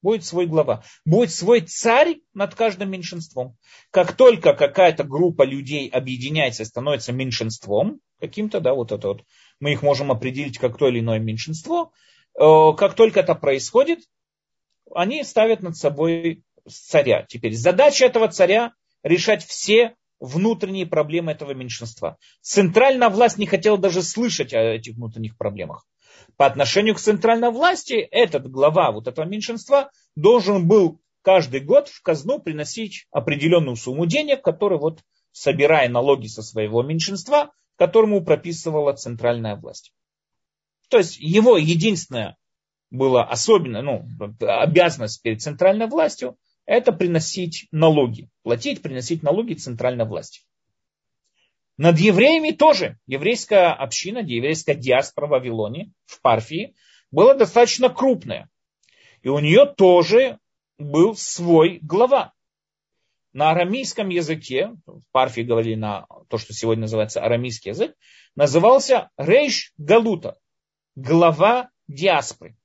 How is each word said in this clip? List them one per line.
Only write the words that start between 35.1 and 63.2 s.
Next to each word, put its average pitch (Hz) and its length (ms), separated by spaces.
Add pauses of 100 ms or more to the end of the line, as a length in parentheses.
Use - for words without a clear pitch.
собирая 143 580
налоги 123 380
со 110 140
своего 110 400
меньшинства, 196 720 (260)
которому 208 460
прописывала 156 680
центральная 120 640
власть. - 380 (960)
То 254 80
есть 180 220
его 208 380
единственная 160 800 (540)
была 127 320
особенная, 127 580
ну, 127 240 (340)
обязанность 131 840
перед 110 200
центральной 190 460
властью – 269 500 (280)
это 240 260
приносить 170 800
налоги, 151 580 (140)
платить, 120 380
приносить 131 420
налоги 190 300
центральной 123 520
власти. - 360 (1400)
Над 165 220
евреями 254 520
тоже 277 540
еврейская 180 600
община, 165 520
еврейская 139 560
диаспора 131 520
в - 20
Вавилоне, 127 640 (140)
в - 160
Парфии, 123 540 (360)
была 214 240
достаточно 233 540
крупная. 233 600 (720)
И 127 80
у 143 100
неё 170 260
тоже 202 760 (380)
был 160 380
свой 170 680
глава. 208 520 (960)